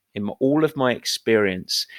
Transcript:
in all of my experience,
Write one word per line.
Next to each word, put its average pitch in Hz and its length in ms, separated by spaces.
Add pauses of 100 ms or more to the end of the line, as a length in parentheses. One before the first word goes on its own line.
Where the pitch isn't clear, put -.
(120)
in 104 160
all 143 360
of 147 120
my 131 160
experience, - 920 (120)